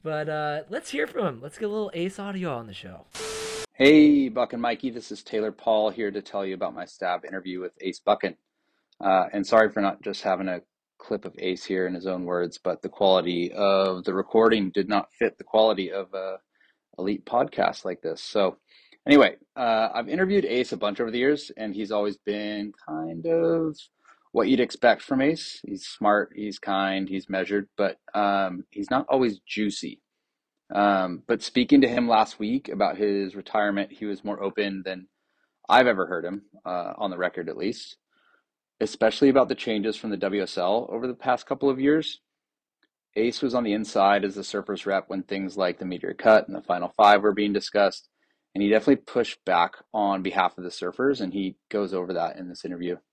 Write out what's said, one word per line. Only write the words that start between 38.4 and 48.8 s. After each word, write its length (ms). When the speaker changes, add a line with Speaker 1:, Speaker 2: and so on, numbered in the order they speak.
Speaker 2:
especially 480
about 220
the 60
changes 420
from 140
the 60
W 260
S 140
L 320
over 180
the 60
past 320
couple 240
of 80
years. 440
Ace 240
was 140
on 80
the 80
inside 540
as 100
the 60
Surfers 440
rep 220
when 160
things 320
like 240
the 60
Meteor 280
Cut 360
and 40
the 80
Final 280
Five 320
were 100
being 220
discussed, 560
and 80
he 60
definitely 300